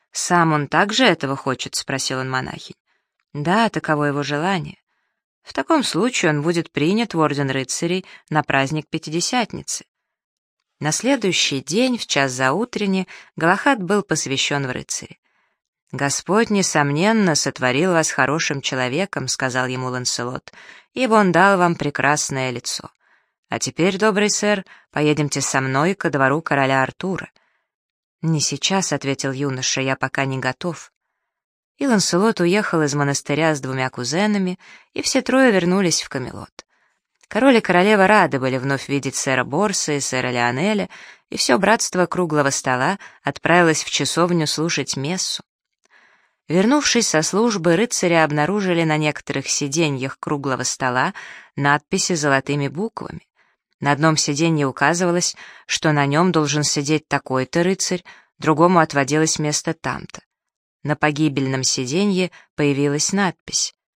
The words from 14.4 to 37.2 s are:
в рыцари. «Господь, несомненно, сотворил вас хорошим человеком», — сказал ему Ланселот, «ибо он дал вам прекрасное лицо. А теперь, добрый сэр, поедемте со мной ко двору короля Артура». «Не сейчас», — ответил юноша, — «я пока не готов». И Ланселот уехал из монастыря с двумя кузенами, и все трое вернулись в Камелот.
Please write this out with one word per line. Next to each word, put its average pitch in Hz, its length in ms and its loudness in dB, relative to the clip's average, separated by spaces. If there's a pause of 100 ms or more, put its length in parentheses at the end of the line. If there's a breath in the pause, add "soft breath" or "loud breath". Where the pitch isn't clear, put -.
в 127 40 -4
рыцари. - 480 -10 (720)
«Господь, 175 580 0
несомненно, 180 840 2
сотворил 135 560 0
вас 160 180 2
хорошим 143 500 0
человеком», — 131 680 -4
сказал 127 400 -2
ему 127 200 -4
Ланселот, 127 640 -6 (420 loud breath)
«ибо 247 200 0
он 208 160 6
дал 185 280 6
вам 175 180 2
прекрасное 139 760 -2
лицо. - 400 -10 (580)
А 113 120 -4
теперь, 185 360 0
добрый 208 320 2
сэр, 208 360 0 (260 loud breath)
поедемте 147 500 0
со 135 200 -2
мной 135 340 0
ко 170 160 -4
двору 139 320 2
короля 135 400 2
Артура». - 480 -6 (880)
«Не 160 200 0
сейчас», — 175 520 -2
ответил 139 380 -2
юноша, — 131 520 -4
«я 135 120 0
пока 135 300 -4
не 131 140 -4
готов». 131 540 -6 (840)
И 277 80 -2
Ланселот 214 540 2
уехал 175 420 2
из 139 120 0
монастыря 147 600 0
с 139 60 -8
двумя 131 280 -4
кузенами, 180 720 -2 (340 loud breath)
и - 100 -8
все 262 200 0
трое 254 300 4
вернулись 180 500 2
в - 60 -12
Камелот. - 580 -10 (600)